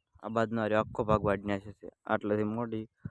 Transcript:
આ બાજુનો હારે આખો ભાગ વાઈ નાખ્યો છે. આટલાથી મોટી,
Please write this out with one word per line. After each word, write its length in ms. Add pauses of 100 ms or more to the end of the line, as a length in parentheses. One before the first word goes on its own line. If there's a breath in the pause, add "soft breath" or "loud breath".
(240)
આ 40
બાજુનો 340
હારે 140
આખો 280
ભાગ 200
વાઈ 140
નાખ્યો 360
છે. 160 (160)
આટલાથી 380
મોટી, 460 (220 loud breath)